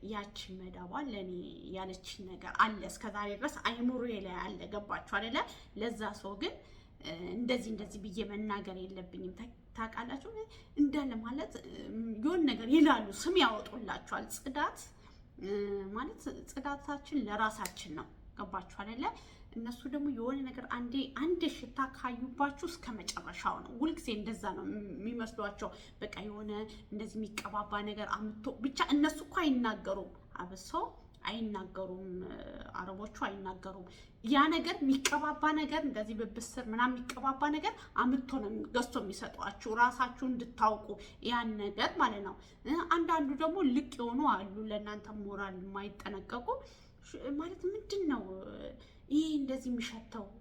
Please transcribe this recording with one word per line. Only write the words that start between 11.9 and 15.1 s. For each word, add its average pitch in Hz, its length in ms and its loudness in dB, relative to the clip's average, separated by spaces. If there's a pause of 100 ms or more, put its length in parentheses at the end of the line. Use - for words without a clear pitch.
የሆነ 302 320 4
ነገር 226 240 4
ይላሉ፣ 277 440 12
ስም 370 240 4
ያወጡላችኋል። 214 920 2
ጽዳት፣ 294 460 -2 (600)